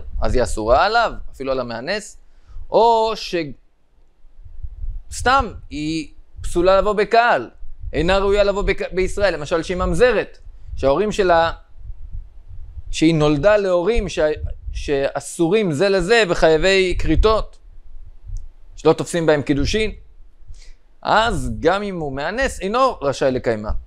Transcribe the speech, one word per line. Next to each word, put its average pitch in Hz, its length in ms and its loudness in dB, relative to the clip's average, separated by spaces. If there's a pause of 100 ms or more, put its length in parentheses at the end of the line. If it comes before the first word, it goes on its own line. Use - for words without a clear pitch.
(220)
אז 110 140 2
היא 123 80 4
אסורה 117 420 2
עליו, 214 280 2 (180)
אפילו 135 200 -6
על 131 80 -2
המאנס, 127 580 -8 (520)
או 226 460 4
ש-, - 200 -8 (1800)
סתם, 247 400 0 (180)
היא 151 420 -4 (300)
פסולה 180 360 4
לבוא 196 160 2
בקהל, 208 560 2 (440)
אינה 170 240 2
ראויה 202 260 2
לבוא 202 180 0
בק-, 185 320 -2
בישראל, 185 400 0
למשל 156 300 -4
שהיא 180 140 -4
ממזרת, 185 600 2 (380)
שההורים 160 360 2
שלה, 165 400 2 (1400)
שהיא 160 200 4
נולדה 151 420 4
להורים 190 520 0
ש-, - 100 -4 (520)
שאסורים 160 1000 0
זה 160 180 2
לזה 196 400 4
וחייבי 175 680 4
כריתות, 170 580 2 (1160)
שלא - 180 4
תופסים 165 320 -2
בהם 151 160 4
קידושין, 147 500 0 (1080)
אז 180 580 2
גם 180 240 2
אם 196 160 -6
הוא 143 140 -6
מאנס, 180 460 -4
אינו 226 420 0
רשאי 139 300 0
לקיימה, 110 400 -2 (160)